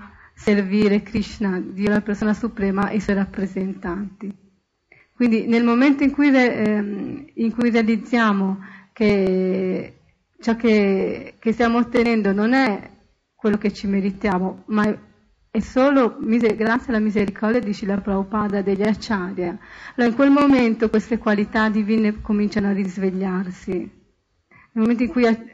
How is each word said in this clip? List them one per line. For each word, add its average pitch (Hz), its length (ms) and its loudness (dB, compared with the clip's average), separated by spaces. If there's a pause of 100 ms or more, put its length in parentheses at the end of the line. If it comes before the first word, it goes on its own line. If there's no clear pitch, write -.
(340)
servire 202 680 2
Krishna, 202 560 -4
Dio 196 300 -4
la 208 140 2
persona 208 320 -2
suprema 196 560 -2
e - 60 -2
i 196 40 -2
suoi 196 160 -2
rappresentanti. 190 1300 -6 (720)
Quindi 226 300 2
nel 233 180 4
momento 269 400 4
in 269 60 4
cui 285 200 2
re-, 247 320 2
ehm, 208 600 -4 (120)
in 226 180 -2
cui 240 160 0
realizziamo 214 880 0 (340)
che 185 1080 0 (380)
ciò 226 180 0
che, 202 840 0
che 220 140 0
stiamo 233 260 2
ottenendo 226 560 2
non 214 180 2
è 254 380 0 (440)
quello 208 220 0
che 208 160 -2
ci - 140 -8
meritiamo, 196 800 -2
ma 208 180 0
è, 214 140 -2 (520)
è 220 100 -4
solo 262 600 2
mise-, 220 340 2
grazie 220 380 -2
alla 214 100 0
misericordia 214 580 0
di 202 120 -4
Srila 196 300 -4
Prabhupada, 202 580 -2
degli 196 220 -2
Acharya, 190 760 -4 (380)
allora 240 140 2
in 220 40 -2
quel 277 160 4
momento 247 600 4
queste 220 260 0
qualità 214 540 0
divine 214 500 0
cominciano 208 480 -2
a 202 40 2
risvegliarsi. 190 1000 -4 (1000)
Nel 220 120 0
momento 240 180 2
in 233 60 0
cui 240 180 2
a-, 226 260 2